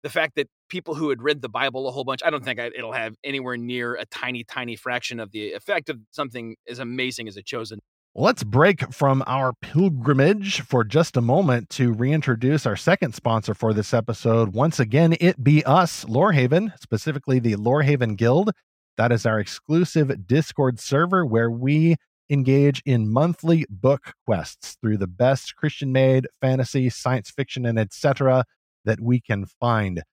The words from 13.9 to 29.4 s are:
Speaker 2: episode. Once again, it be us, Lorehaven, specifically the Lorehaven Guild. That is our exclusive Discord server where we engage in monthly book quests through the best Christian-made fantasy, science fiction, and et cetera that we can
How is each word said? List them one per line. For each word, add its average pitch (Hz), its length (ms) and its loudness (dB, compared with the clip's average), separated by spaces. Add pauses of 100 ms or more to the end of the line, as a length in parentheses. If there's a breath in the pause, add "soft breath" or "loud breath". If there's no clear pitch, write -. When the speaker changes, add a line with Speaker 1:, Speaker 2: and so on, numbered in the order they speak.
Speaker 2:
episode. 113 580 2
Once 143 280 0
again, 156 400 4
it 170 240 2
be 151 200 6
us, 160 420 2
Lorehaven, 156 720 2
specifically 135 580 -2
the 117 160 0
Lorehaven 127 600 0
Guild. 139 340 4 (460)
That 117 160 2
is 113 140 0
our 110 120 2
exclusive 147 880 -2
Discord 131 540 0
server 175 440 0
where 117 280 2
we 147 440 2 (320)
engage 139 560 4
in 113 240 2
monthly 160 600 2
book 123 420 -2 (140)
quests - 540 -4
through 107 160 0
the 98 100 -2
best 123 480 0
Christian-made 131 720 0 (140)
fantasy, 131 500 0
science 123 400 -4
fiction, 131 340 -8
and 117 140 0
et 107 140 -2
cetera 131 520 2 (400)
that 110 160 0
we 120 200 0
can 98 260 -4